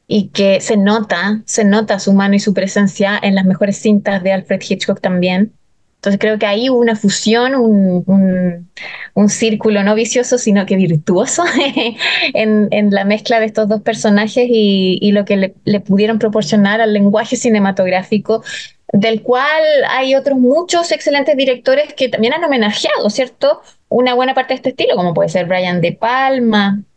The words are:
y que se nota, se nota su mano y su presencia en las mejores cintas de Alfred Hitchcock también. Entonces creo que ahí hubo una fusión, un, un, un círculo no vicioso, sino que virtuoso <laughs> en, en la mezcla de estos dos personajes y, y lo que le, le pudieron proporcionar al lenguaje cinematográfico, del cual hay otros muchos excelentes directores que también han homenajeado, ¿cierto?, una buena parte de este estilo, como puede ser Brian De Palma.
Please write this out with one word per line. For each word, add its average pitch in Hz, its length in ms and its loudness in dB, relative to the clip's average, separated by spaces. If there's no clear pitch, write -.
y 107 220 -2
que 196 320 2
se 220 160 0
nota, 208 680 0
se 220 200 -2
nota 208 340 2
su 196 140 0
mano 196 220 2
y 202 40 4
su 202 140 -2
presencia 196 680 0
en 196 140 0
las 190 100 0
mejores 196 320 0
cintas 202 460 0
de 190 80 0
Alfred 190 360 -2
Hitchcock 196 340 -4
también. 180 520 0
Entonces 202 220 -2
creo 214 180 0
que 214 80 -2
ahí 214 240 0
hubo 247 100 2
una 233 160 2
fusión, 233 600 0
un, 196 500 2
un, 180 640 0
un 202 160 2
círculo 214 540 0
no 208 120 2
vicioso, 247 420 0
sino 202 280 0
que 196 120 0
virtuoso 185 680 0
<laughs> - 480 -4
en, 214 380 2
en 208 200 2
la 196 120 0
mezcla 214 360 0
de 220 80 0
estos 214 200 -2
dos 208 140 -2
personajes 220 640 0
y, 196 540 2
y 208 100 2
lo 202 140 2
que 202 120 0
le, 190 180 -2
le 208 140 0
pudieron 214 400 0
proporcionar 214 600 0
al 214 120 2
lenguaje 208 420 2
cinematográfico, 196 1080 0
del 220 280 2
cual 277 420 0
hay 262 260 0
otros 269 220 0
muchos 339 540 2
excelentes 285 440 0
directores 262 580 0
que 262 160 -2
también 233 240 0
han 339 100 -4
homenajeado, 262 680 -2
¿cierto?, 269 520 -2
una 247 240 0
buena 254 200 0
parte 262 200 -2
de - 20 -4
este 254 140 -4
estilo, 330 260 -2
como 180 180 0
puede 165 160 0
ser 175 160 -2
Brian 180 360 -2
De 175 120 0
Palma. 226 920 0